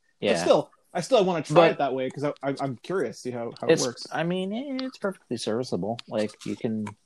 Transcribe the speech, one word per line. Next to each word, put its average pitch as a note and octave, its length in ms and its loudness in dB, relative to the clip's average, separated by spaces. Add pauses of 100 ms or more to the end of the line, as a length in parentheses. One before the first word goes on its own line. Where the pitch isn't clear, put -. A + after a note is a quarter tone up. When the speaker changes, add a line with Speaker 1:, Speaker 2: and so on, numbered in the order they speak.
(200)
Speaker 1:
Yeah. E2 140 2
Speaker 2:
But E2 80 2
still, F3 280 4 (220)
I F3 100 -2
still A#3 220 4
wanna F3 180 2
try D3+ 120 -4
Speaker 1:
But E3 180 8
Speaker 2:
it D3 60 -6
that C3+ 160 0
way C3 160 -2
'cause C3+ 140 -6
I, C#3+ 80 -2 (100)
I, C#3 180 -2
I'm C3+ 220 -4
curious E3+ 340 -4
to - 60 -16
see B2 80 -6
how, A#2 300 -6
how A#2+ 80 0
it E3 60 6
Speaker 1:
it's, D3 120 2
Speaker 2:
works. - 260 -8
Speaker 1:
I D#3 120 -2
mean, F#3 280 -2 (300)
it's C4 160 -10
perfectly F#3+ 380 -6
serviceable. A2+ 600 -4 (100)
Like, G#2+ 220 -2 (160)
you G#2 100 -4
can A2 300 -4 (200)